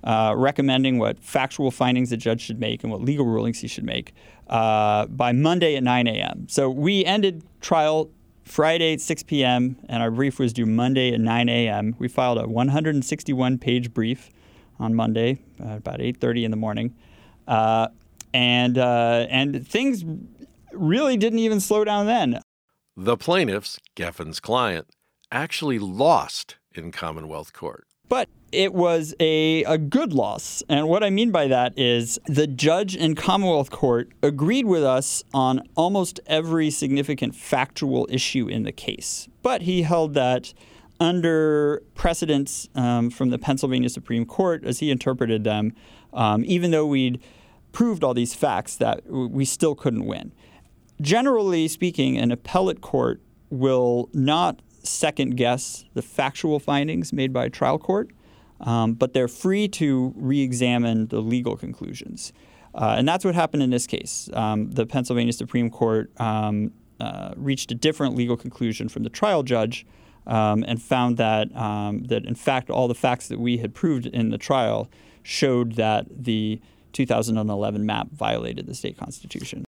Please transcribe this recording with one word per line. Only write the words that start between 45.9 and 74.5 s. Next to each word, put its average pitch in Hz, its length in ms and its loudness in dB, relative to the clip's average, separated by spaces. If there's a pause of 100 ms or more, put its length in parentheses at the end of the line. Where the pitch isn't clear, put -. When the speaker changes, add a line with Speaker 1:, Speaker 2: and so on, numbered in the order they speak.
Speaker 1:
um, 110 320 2
even 175 240 2
though 156 160 4
we'd 131 340 0 (520)
proved 220 320 0
all 131 100 2
these 120 220 0
facts, 117 400 0
that 110 300 0
w-, 131 220 -4
we 135 180 0
still 151 280 0
couldn't 113 320 -2
win. - 260 -8 (720)
Generally 196 680 2
speaking, 135 500 0
an 120 120 2
appellate 175 500 0
court 123 380 0 (300)
will 127 640 2
not 156 480 2 (220)
second 135 540 -2
guess 123 560 -2
the 110 80 -6
factual 147 580 -2
findings 151 540 -2
made 131 180 -2
by 123 140 -2
a - 40 -2
trial 139 300 0
court, - 320 -2 (480)
um, 113 340 0
but 123 200 -2
they're 123 160 2
free 196 360 0
to 135 500 0
re-examine 123 920 2
the 110 140 -2
legal 117 340 -2
conclusions. - 800 -12 (420)
Uh, 110 220 2
and 123 100 2
that's 175 160 0
what 185 100 2
happened 156 300 2
in 127 60 2
this 123 180 -2
case. - 460 -8
Um, 107 380 -2
the 120 140 0
Pennsylvania 120 460 0
Supreme 120 380 -2
Court, 110 500 0
um, 107 540 -2 (260)
uh, 95 380 -8
reached 135 340 -4
a 120 40 -4
different 143 400 0
legal 120 200 0
conclusion 113 540 -4
from - 140 -6
the 113 60 -4
trial 190 320 0
judge, 120 440 -2 (420)
um, 110 400 2
and 113 140 -4
found 123 340 2
that, 110 400 0
um, 104 480 -4
that 123 220 -2
in 113 100 -4
fact 131 340 -2
all 123 200 0
the 120 60 -2
facts - 340 -2
that - 100 -6
we 120 180 0
had 113 160 -6
proved 131 320 0
in 113 260 0
the 113 60 -2
trial 113 520 0 (320)